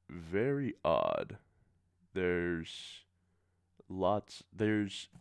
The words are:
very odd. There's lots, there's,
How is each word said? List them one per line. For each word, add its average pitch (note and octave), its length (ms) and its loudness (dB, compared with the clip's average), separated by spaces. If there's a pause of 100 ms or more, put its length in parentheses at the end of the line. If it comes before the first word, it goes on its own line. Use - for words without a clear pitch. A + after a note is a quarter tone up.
very G#2+ 760 -2
odd. G1+ 540 2 (760)
There's F2 920 -2 (840)
lots, F#2+ 540 0 (100)
there's, G#2+ 540 0 (140)